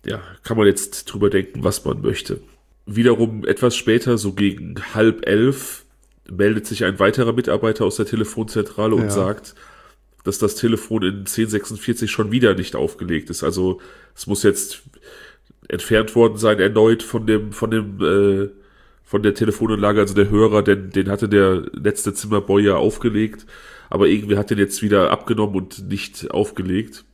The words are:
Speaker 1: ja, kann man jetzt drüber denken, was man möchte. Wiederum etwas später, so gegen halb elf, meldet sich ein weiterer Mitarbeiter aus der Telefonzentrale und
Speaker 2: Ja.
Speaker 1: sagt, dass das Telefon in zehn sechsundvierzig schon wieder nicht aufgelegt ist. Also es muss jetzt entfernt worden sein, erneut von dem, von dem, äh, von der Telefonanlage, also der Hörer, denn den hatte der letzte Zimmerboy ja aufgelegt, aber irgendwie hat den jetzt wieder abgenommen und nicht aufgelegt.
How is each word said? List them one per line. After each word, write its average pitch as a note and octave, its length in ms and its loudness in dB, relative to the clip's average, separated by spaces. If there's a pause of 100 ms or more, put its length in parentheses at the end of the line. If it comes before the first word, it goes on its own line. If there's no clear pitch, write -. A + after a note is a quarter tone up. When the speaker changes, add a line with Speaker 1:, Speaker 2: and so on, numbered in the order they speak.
Speaker 1:
ja, G#2 160 -8 (220)
kann A2+ 120 -4
man G#2+ 120 6
jetzt - 440 0
drüber G2+ 180 0
denken, - 360 -2
was - 180 -2
man - 180 -4
möchte. - 380 -4 (460)
Wiederum A2+ 600 0
etwas B2 300 0
später, A#2 420 0
so G2+ 140 -4
gegen F#2+ 440 -2 (180)
halb A2 340 2
elf, B2 560 0 (480)
meldet G2+ 360 0
sich G#2+ 180 -2
ein G2 140 -2
weiterer A2+ 340 2
Mitarbeiter A2 500 0
aus F#2+ 140 0
der G#2+ 80 0
Telefonzentrale A2 920 -2
und G#2 60 2
Speaker 2:
Ja. G#2+ 80 0
Speaker 1:
sagt, G2+ 460 -4 (680)
dass - 160 -4
das G#2 160 0
Telefon A2 480 -2
in G2 220 -2
zehn A2+ 220 -2
sechsundvierzig G#2+ 640 -4
schon G#2 200 -2
wieder A#2+ 220 4
nicht F2+ 220 -4
aufgelegt D#2 540 -4
ist. E2 140 -8
Also F#2 360 -2 (360)
es - 120 -14
muss G2+ 160 -2
jetzt - 400 0 (840)
entfernt G#2+ 460 0
worden A2+ 220 6
sein, G#2+ 220 2
erneut A2 420 4
von A2 240 -6
dem, G#2+ 280 0
von A2 180 -4
dem, G#2 300 -4
äh, G2 480 2 (540)
von - 200 -2
der G2+ 100 4
Telefonanlage, G#2+ 680 0
also G2 120 0
der G2+ 160 4
Hörer, G#2 340 4
denn G2 260 2
den F#2+ 200 0
hatte G2+ 200 -2
der F#2+ 420 4
letzte G2+ 420 -4
Zimmerboy G2+ 480 0
ja G2 140 4
aufgelegt, G#2+ 720 -2 (440)
aber F#2+ 180 2
irgendwie G#2 300 2
hat G#2 120 -2
den G#2+ 80 0
jetzt G2 240 -2
wieder G2+ 300 2
abgenommen G#2+ 440 -2
und F#2+ 320 -8
nicht - 440 -8
aufgelegt. G2 840 -4